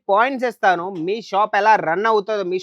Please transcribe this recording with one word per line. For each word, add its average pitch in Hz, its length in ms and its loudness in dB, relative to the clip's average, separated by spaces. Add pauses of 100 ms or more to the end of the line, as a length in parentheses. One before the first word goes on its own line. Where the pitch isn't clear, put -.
(120)
పాయింట్స్ 240 380 2
ఇస్తాను. 180 360 0 (220)
మీ 202 80 -4 (120)
షాప్ 208 320 0
ఎలా 214 140 4 (140)
రన్ 180 240 0
అవుతుందో, 208 400 -2
మీ 185 120 -2